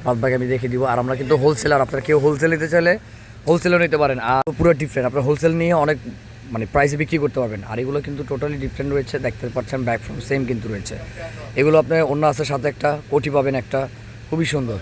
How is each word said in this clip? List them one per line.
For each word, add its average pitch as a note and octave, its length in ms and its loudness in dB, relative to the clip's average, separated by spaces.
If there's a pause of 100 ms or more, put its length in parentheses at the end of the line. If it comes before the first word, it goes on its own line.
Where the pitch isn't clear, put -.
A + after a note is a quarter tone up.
বাদ B2 160 0
বাকি C3 140 2
আমি B2+ 180 0
দেখিয়ে B2 220 -2
দিব। B2+ 80 0 (100)
আর A#2+ 60 2
আমরা B2+ 220 0
কিন্তু C#3 220 2
হোলসেলার, D3 440 4
আপনারা C3 220 -4
কেউ D3+ 160 6
হোলসেল D3+ 260 4
নিতে D#3+ 180 0
চাইলে E3+ 240 4 (540)
হোলসেলও F3 320 4
নিতে D#3 240 2
পারেন। C3+ 160 2 (140)
আর C3 100 4 (160)
পুরো E3+ 120 6 (120)
ডিফারেন্ট, C3+ 260 -2
আপনারা B2+ 200 -2
হোলসেল D3+ 240 2 (100)
নিয়ে E3+ 120 4
অনেক D3+ 240 2 (560)
মানে A2+ 180 -2
প্রাইসে C#3+ 240 2
বিক্রি D#3 220 -2
করতে C#3 240 0
পারবেন। G#2+ 180 -4 (100)
আর A2 120 -4
এগুলো C#3 240 -2
কিন্তু C#3+ 240 -8
totally D3 340 -4
ডিফারেন্ট C#3 300 -6
রয়েছে, C#3 240 -2
দেখতে B2+ 260 -6 (100)
পাচ্ছেন C3 340 -4
back A#2 180 -2
from - 120 -10 (100)
same C3+ 220 0
কিন্তু A2+ 220 -4
রয়েছে। G#2 220 -8 (600)
এগুলো D3+ 260 6
আপনার D#3+ 200 0
অন্য D3 240 0
আছে C#3+ 180 0
সাথে C#3 240 -2
একটা D3 220 0 (200)
কোটি D3 200 0
পাবেন C#3 240 2
একটা, C3+ 260 -2 (500)
খুবই D#3+ 240 0
সুন্দর। A#2 280 -2